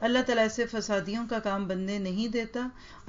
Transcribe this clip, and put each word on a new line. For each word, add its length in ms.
अल्लाह 220
ताला 200
ऐसे 240
फसादियों 600
का 140
काम 260
बनने 340
नहीं 300
देता 380